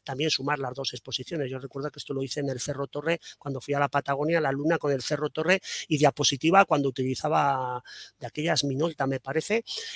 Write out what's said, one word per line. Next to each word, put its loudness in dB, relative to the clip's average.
también -2
sumar -2
las -6
dos -6
exposiciones. -6
Yo -6
recuerdo -8
que -12
esto -8
lo -2
hice -4
en -2
el -4
Cerro -4
Torre, -2
cuando -6
fui -4
a 0
la 2
Patagonia, 0
la 2
luna 2
con 0
el 0
Cerro -2
Torre 2
y 2
diapositiva 6
cuando 2
utilizaba 0
de -10
aquellas 0
Minolta, 0
me -2
parece, -2